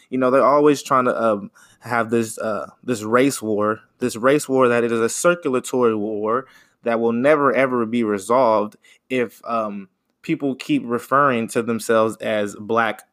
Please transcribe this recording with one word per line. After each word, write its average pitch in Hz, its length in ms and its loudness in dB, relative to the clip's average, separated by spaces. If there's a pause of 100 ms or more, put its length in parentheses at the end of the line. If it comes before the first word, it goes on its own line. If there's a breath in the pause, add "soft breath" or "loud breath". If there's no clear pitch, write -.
(100)
you 127 80 -4
know, 127 120 2
they're 131 140 4
always 147 380 4
trying 127 240 0
to, 113 160 0
um, 104 280 0 (300 soft breath)
have 117 300 -2
this, 117 280 0
uh, 101 320 -6 (120)
this 113 200 -6
race 123 380 2
war. 107 400 -2 (180)
This 120 180 -4
race 135 300 0
war 131 220 2
that 120 160 2
it 117 80 -2
is 117 80 0
a 113 80 0
circulatory 127 840 0
war 110 520 -4 (360 soft breath)
that 117 180 0
will 117 120 0
never, 139 420 4
ever 127 320 0
be 117 180 -2
resolved 107 720 2 (320 soft breath)
if, 123 380 -4
um, 104 420 -6 (340)
people 143 320 -4
keep 135 320 -4
referring 120 600 0
to 117 160 -2
themselves 110 540 0
as 107 420 -4
black 110 440 -2 (100)